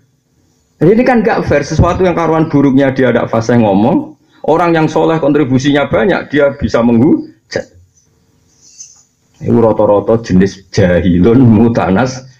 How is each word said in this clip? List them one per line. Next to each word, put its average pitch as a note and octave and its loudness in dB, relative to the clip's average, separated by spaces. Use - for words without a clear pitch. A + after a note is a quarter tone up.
Jadi D#3+ 4
ini B3 2
kan B3 0
gak F#3 -2
fair, C#3+ 0
sesuatu F3 -2
yang E3 -2
karuan D#3+ -2
buruknya C#3 2
dia B2+ 0
ada A#2 -2
fase A2+ -2
ngomong, A2+ 0
orang E3+ 0
yang D#3+ 0
soleh D#3+ -2
kontribusinya C#3+ 0
banyak, F#3 -2
dia C#3+ 0
bisa A#2 -2
menghujat. - -2
Iku A#2 0
rata-rata G#2+ 0
jenis F#2 -2
jahilun F2+ 2
mutanas A2 0